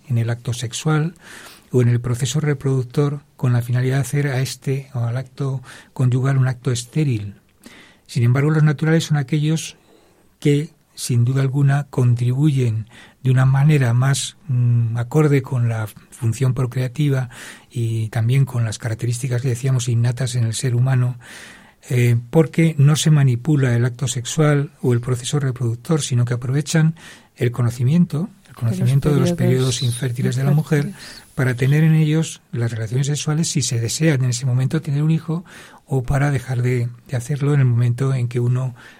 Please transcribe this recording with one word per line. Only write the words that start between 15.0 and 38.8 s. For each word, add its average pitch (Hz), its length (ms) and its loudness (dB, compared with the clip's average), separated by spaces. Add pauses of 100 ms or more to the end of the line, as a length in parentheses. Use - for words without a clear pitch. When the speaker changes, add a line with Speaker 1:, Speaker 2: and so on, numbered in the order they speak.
Speaker 1:
con 120 280 -2
la 110 180 -4 (240)
función 123 420 -2
procreativa 127 760 -2 (420)
y 113 380 -4
también 123 360 2
con 117 180 -2
las 110 140 -4
características 120 640 -4
que 135 80 -2
decíamos 127 400 -2
innatas 120 460 0
en 120 100 0
el 113 80 -2
ser 123 220 -2
humano, 127 420 2 (720)
eh, 120 280 2 (120)
porque 160 480 2
no 143 180 6
se 147 160 0
manipula 131 640 2
el 123 100 2
acto 123 220 -4
sexual 143 640 0 (100)
o 123 120 2
el 120 80 0
proceso 127 380 -2
reproductor, 127 640 -2
sino 120 240 0
que 123 80 -2
aprovechan 147 600 0 (420)
el 123 140 0
conocimiento, 131 680 0
el 180 60 -4 (180)
Speaker 2:
De - 60 -20
los - 100 -20
Speaker 1:
conocimiento 127 540 0
de 139 60 2
los 135 140 2
Speaker 2:
periodos 170 40 -6
Speaker 1:
periodos 127 460 0
infértiles 127 520 -2
de 131 80 -2
la 139 80 2
mujer, 151 360 0
Speaker 2:
infértiles. - 380 -16 (100)
Speaker 1:
para 127 200 0
tener 139 300 2
en 160 100 4
ellos 156 460 0 (100)
las 117 200 -2
relaciones 120 360 -2
sexuales 151 400 -2
si 143 140 -2
se 120 180 -2
desean 131 460 0
en 123 60 0
ese 120 140 -4
momento 131 360 0
tener 143 220 -2
un 156 80 2
hijo 160 340 -4 (400)
o 131 180 -2
para 143 280 0
dejar 127 300 -4
de, 123 280 -2 (180)
de - 100 -8
hacerlo 139 360 -2
en 143 80 4
el 131 40 4
momento 123 480 0
en 120 140 -2
que 123 140 -4
uno, 123 340 -2 (240)